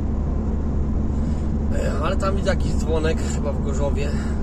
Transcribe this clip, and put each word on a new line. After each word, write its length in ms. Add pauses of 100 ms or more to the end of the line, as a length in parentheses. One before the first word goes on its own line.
(1700)
E, 180 (100)
ale 140
tam 200
widzę 140
jakiś 220
dzwonek, 460 (160)
chyba 180
w 120
Gorzowie. 440 (340)